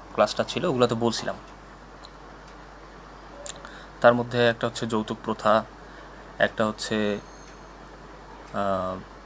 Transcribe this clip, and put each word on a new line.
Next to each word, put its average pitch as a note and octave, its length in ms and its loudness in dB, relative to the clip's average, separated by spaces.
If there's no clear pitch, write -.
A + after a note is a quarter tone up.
ক্লাসটা G#2+ 320 6
ছিল A#2 200 0
ওগুলোতে B2 300 6
বলছিলাম। A2+ 400 2
তার A#2+ 140 10
মধ্যে A#2+ 320 2
একটা A#2 200 2
হচ্ছে A2+ 200 -2
যৌতুক A2 380 0
প্রথা, A2 400 4
একটা A2 280 4
হচ্ছে, G#2+ 520 0
আহ, F#2+ 440 0